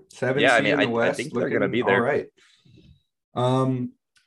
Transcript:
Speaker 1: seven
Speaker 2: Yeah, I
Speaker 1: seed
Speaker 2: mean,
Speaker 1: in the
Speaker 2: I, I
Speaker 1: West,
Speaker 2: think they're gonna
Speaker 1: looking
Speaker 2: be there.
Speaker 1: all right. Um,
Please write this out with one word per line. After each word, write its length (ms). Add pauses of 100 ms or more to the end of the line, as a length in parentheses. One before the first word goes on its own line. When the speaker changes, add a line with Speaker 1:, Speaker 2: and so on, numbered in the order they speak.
(120)
Speaker 1:
seven 300
Speaker 2:
Yeah, 120
I 40
Speaker 1:
seed 60
Speaker 2:
mean, 100
Speaker 1:
in 40
the 80
Speaker 2:
I, 20
I 40
Speaker 1:
West, 240
Speaker 2:
think 180
they're 140
gonna 180
Speaker 1:
looking 60
Speaker 2:
be 100
there. 140
Speaker 1:
all 40
right. 260 (1080)
Um, 580 (340)